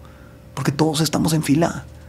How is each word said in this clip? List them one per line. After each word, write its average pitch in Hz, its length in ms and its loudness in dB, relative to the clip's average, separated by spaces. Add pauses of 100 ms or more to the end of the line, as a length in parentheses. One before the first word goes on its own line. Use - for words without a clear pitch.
(540)
porque 139 160 0
todos 156 300 2
estamos 160 320 0
en 156 100 2
fila. - 420 0 (240)